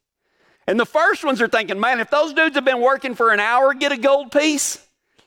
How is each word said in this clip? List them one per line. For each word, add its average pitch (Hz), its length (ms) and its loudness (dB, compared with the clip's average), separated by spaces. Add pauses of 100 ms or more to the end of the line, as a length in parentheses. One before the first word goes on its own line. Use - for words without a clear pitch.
(680)
And 202 100 0
the 233 80 0
first 339 380 0
ones 262 180 -2
are 233 60 0
thinking, 220 320 -2
"Man, 240 180 0
if 220 100 -4
those 302 240 0
dudes 320 220 2
have 277 100 -2
been 262 160 0
working 262 360 0
for 226 160 2
an 202 80 0
hour, 254 340 2
get 285 160 -2
a 277 60 -4
gold 269 340 0
piece, 294 480 -2 (480)